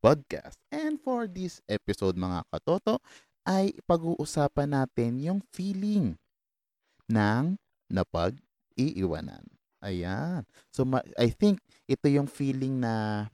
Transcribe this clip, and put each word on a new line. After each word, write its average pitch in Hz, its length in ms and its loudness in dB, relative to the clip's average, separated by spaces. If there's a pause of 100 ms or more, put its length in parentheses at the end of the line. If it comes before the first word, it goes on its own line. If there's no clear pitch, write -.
podcast. 135 560 2 (160)
And 302 240 -2
for 240 320 -4
this 180 400 -8
episode, - 480 0
mga 90 320 -2
katoto, - 560 -2 (400)
ay 190 400 0
pag-uusapan 147 960 0
natin 123 400 -2
yung 185 200 -2 (120)
feeling 190 640 -2 (880)
ng 113 560 2 (320)
napag-iiwanan. 90 1500 -2 (400)
Ayan. 101 640 -4 (240)
So, 131 160 0
ma-, 131 160 0 (160)
I 120 80 6
think 202 320 2 (240)
ito 135 240 0
yung 143 240 2
feeling 135 480 -2
na 107 540 -2